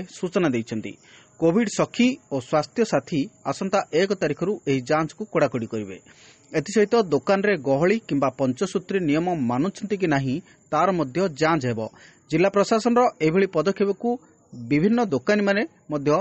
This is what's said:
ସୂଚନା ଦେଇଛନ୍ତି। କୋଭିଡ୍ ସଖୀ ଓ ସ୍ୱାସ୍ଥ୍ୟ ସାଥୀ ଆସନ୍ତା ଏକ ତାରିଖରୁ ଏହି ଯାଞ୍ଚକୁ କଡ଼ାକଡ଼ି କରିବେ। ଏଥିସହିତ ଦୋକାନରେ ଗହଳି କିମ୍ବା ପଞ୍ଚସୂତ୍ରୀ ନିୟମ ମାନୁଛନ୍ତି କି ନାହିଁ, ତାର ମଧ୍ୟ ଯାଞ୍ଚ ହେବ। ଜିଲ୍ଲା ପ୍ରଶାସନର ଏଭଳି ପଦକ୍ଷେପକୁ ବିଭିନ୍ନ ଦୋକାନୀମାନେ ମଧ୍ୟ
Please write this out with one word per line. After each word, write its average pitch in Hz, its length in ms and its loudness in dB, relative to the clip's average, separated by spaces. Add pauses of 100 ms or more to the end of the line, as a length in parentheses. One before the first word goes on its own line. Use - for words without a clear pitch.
(120)
ସୂଚନା 180 380 -2
ଦେଇଛନ୍ତି। 113 440 -4 (460)
କୋଭିଡ୍ 185 300 2
ସଖୀ 214 400 0 (240)
ଓ 139 80 -2
ସ୍ୱାସ୍ଥ୍ୟ 156 440 -2
ସାଥୀ 185 360 -2 (260)
ଆସନ୍ତା 190 320 -2 (140)
ଏକ 190 220 2
ତାରିଖରୁ 170 380 -4 (140)
ଏହି 135 140 0
ଯାଞ୍ଚକୁ 151 440 -2
କଡ଼ାକଡ଼ି 127 420 -2
କରିବେ। 101 300 -8 (560)
ଏଥିସହିତ 208 500 0
ଦୋକାନରେ 196 540 0
ଗହଳି 143 420 2
କିମ୍ବା 139 300 -2
ପଞ୍ଚସୂତ୍ରୀ 175 720 -2
ନିୟମ 160 340 0
ମାନୁଛନ୍ତି 156 640 -2
କି 185 100 -2
ନାହିଁ, 135 280 0 (360)
ତାର 160 220 2
ମଧ୍ୟ 170 420 -2
ଯାଞ୍ଚ 156 320 0
ହେବ। 113 140 -2 (500)
ଜିଲ୍ଲା 170 180 4
ପ୍ରଶାସନର 220 540 2 (180)
ଏଭଳି 165 260 2
ପଦକ୍ଷେପକୁ 190 640 0 (440)
ବିଭିନ୍ନ 151 500 2
ଦୋକାନୀମାନେ 202 580 0 (280)
ମଧ୍ୟ 147 200 0 (100)